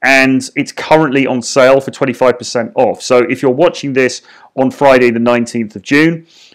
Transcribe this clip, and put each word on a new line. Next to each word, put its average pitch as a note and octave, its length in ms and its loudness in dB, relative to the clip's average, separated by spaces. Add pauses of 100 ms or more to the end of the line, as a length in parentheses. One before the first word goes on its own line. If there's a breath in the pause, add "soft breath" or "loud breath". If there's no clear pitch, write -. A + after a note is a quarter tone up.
and C3 520 2
it's C#3 160 -6
currently C#3 560 0
on A#2+ 160 -4
sale C3+ 380 2
for C3+ 100 -10
twenty-five B2+ 480 -2
percent A#2 380 -6
off. A2 260 -2
So B2+ 160 2 (100)
if B2+ 140 -4
you're C3+ 80 2
watching D3 420 -2
this B2+ 300 -2 (320 soft breath)
on C3 160 0
Friday B2+ 400 4
the A#2 80 -2
nineteenth A#2+ 560 -2
of G2 80 -14
June, E3 460 0 (260 soft breath)